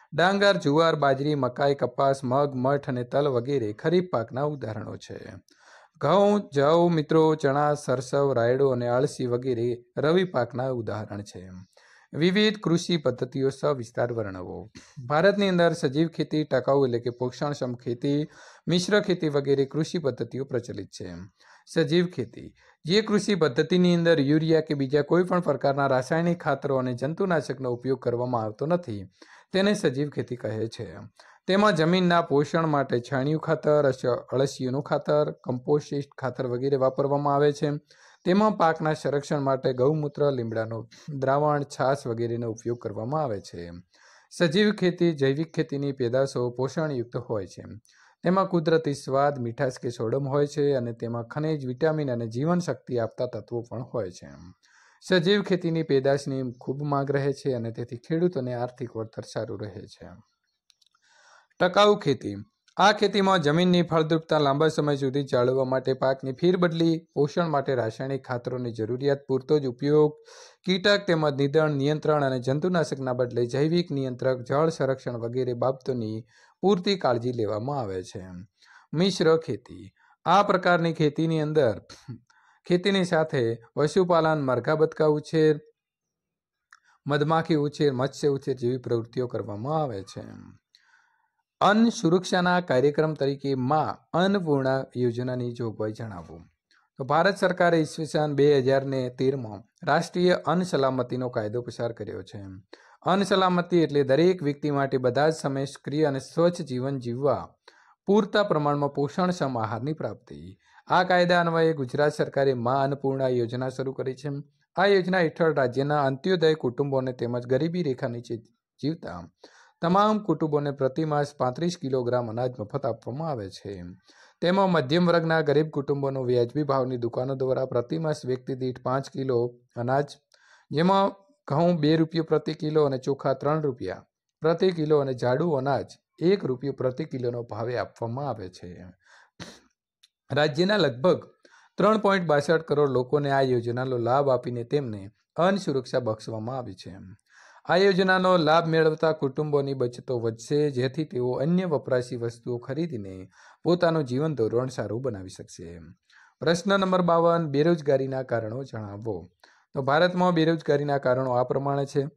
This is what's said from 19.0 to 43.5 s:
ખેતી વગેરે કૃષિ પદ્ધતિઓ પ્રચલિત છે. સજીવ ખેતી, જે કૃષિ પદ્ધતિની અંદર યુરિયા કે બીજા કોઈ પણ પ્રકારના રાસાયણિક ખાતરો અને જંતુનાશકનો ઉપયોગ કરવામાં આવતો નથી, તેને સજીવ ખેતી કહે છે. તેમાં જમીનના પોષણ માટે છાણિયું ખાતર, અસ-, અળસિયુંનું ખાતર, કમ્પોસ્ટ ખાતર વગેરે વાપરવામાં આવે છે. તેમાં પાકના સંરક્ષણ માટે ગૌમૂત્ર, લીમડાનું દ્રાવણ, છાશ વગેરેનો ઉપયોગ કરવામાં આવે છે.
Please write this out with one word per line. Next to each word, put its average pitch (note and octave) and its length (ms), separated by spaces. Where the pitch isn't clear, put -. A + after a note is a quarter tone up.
ખેતી F3 280
વગેરે C#3 360
કૃષિ D#3 340
પદ્ધતિઓ C3 460
પ્રચલિત G2+ 440
છે. F2+ 260
સજીવ E3 400
ખેતી, - 480
જે F#3 160
કૃષિ G#3 340
પદ્ધતિની E3+ 600
અંદર E3 260
યુરિયા D#3 400
કે D3+ 140
બીજા C#3 280
કોઈ E3 220
પણ F3+ 160
પ્રકારના C#3 460
રાસાયણિક E3 540
ખાતરો C#3 360
અને B2+ 180
જંતુનાશકનો C#3+ 800
ઉપયોગ B2 300
કરવામાં B2 400
આવતો G#2+ 240
નથી, A#2+ 420
તેને G3 220
સજીવ D3 340
ખેતી B2 280
કહે A2 320
છે. G2 280
તેમાં G3+ 260
જમીનના E3+ 500
પોષણ D#3+ 440
માટે C#3 340
છાણિયું C#3+ 400
ખાતર, D3+ 460
અસ-, C3 200
અળસિયુંનું B2+ 760
ખાતર, D3+ 480
કમ્પોસ્ટ C#3+ 880
ખાતર B2+ 280
વગેરે C3 300
વાપરવામાં C#3 580
આવે D3 180
છે. D3 180
તેમાં G3+ 320
પાકના D#3+ 360
સંરક્ષણ C#3+ 480
માટે C3+ 320
ગૌમૂત્ર, C#3+ 580
લીમડાનું A2+ 580
દ્રાવણ, C#3+ 540
છાશ C#3 440
વગેરેનો A#2 440
ઉપયોગ A#2+ 320
કરવામાં A2+ 400
આવે G#2+ 180
છે. F2 300